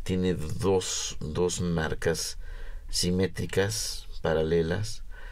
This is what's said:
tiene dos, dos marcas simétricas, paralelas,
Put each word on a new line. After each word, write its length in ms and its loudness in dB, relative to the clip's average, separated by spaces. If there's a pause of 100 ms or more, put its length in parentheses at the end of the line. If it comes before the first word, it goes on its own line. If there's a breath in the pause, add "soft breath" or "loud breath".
tiene 320 2
dos, 840 0
dos 420 0
marcas 760 0 (520 loud breath)
simétricas, 1160 0 (140)
paralelas, 800 2 (300 loud breath)